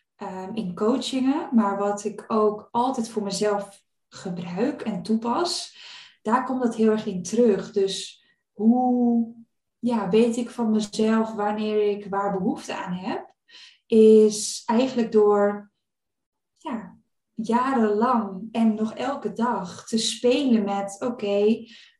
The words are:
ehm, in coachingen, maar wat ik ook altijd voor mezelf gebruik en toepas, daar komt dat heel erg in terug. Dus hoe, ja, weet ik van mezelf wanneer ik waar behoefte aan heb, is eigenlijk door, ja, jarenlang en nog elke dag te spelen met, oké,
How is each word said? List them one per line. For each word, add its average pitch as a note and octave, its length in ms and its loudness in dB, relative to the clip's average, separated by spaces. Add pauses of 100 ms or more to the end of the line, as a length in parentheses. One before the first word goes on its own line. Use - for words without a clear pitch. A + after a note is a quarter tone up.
(160)
ehm, F#3+ 380 -10
in F#3 200 -6
coachingen, C4+ 800 -2
maar G3+ 260 2
wat G3+ 260 -2
ik - 240 -8
ook G#3+ 420 0
altijd A#3+ 380 -2
voor G#3 140 -6
mezelf G3+ 600 -4 (260)
gebruik F3+ 760 -6
en F#3 200 -6
toepas, A#3 760 -2 (460)
daar B3 220 0
komt B3+ 180 -4
dat A3+ 140 0
heel A3 140 4
erg G#3+ 160 -2
in F#3 160 -6
terug. A3 500 2
Dus - 520 -4 (280)
hoe, A#3+ 840 2 (440)
ja, A3+ 300 -2
weet A3+ 280 4
ik A#3+ 140 -4
van A3+ 200 -2
mezelf A3 600 0
wanneer G#3+ 580 0
ik G3+ 200 -6
waar G3 220 -2
behoefte F#3 440 -4
aan F#3 160 -8
heb, A3 420 -8 (520)
is A3 800 6
eigenlijk A#3 460 0
door, G#3 580 2 (840)
ja, A3 400 -10 (380)
jarenlang A3+ 1160 0
en A3+ 220 2
nog A3 180 -4
elke B3+ 400 -6
dag A3 540 -4
te A3+ 120 -4
spelen A#3+ 680 2
met, G3 360 -4
oké, G#3 640 0 (360)